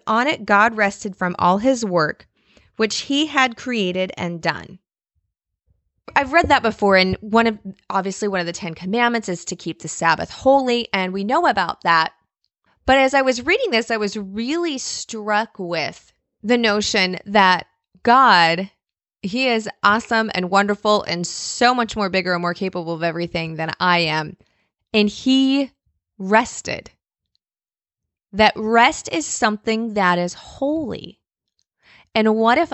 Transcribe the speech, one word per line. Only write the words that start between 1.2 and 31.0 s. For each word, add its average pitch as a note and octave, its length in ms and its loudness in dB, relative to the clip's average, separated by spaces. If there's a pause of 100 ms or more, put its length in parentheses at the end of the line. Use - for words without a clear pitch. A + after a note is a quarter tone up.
all F3+ 180 2
his A#3 260 0
work F3 420 -2 (520)
which A3 260 -2
he C#4+ 240 0
had C4 280 0
created F#3 640 -4
and F3 240 -6
done." D3+ 360 -6 (1400)
I've C4+ 200 0
read E4 160 2
that C#4 120 4
before, G#3 360 2
and F#3 240 2
one A3 260 2
of, A3 100 -2 (320)
obviously G3 380 -4
one F#3+ 140 -2
of E3+ 40 -4
the E3+ 60 -8
Ten F3 240 -10
Commandments A3+ 540 -2
is F3 160 -6
to F3+ 100 -10
keep - 260 -10
the D#3+ 60 -12
Sabbath D#3+ 420 0
holy, C4 640 0
and F#3 220 -2
we G3 100 -4
know D4+ 240 2
about G3 360 -2
that. E3 280 2 (720)
But C4 120 6
as C4+ 160 4
I C#4 80 4
was B3 240 0
reading G#4 260 0
this, A#3 180 0
I A3+ 80 -2
was G#3 200 -4
really B3+ 600 -4
struck G#3+ 800 -6
with E3+ 540 -6 (320)
the A#3+ 140 2
notion G#3 680 0
that F#3+ 400 4 (380)
God, G3 640 4 (520)
he A#3 260 -2
is A3 220 -2 (120)
awesome A3 540 0
and F3+ 160 -4
wonderful G3+ 520 2
and E3+ 220 -6
so - 480 0
much A#3+ 220 -2
more G#3 140 -2
bigger F#3 240 -2
and F3 80 -2
more F3 120 -2
capable F3+ 400 -6
of D#3+ 100 -8
everything E3+ 520 -4
than D#3+ 240 -6
I F3 200 2
am. D#3 360 -2 (580)
And G#3 160 4
he C4+ 640 0 (480)
rested. - 720 -2 (1400)
That G#3 240 4
rest A#3 560 2
is D#4 120 -2
something A3 680 -2
that F3+ 260 2
is F3+ 140 -2
holy. - 880 -6 (920)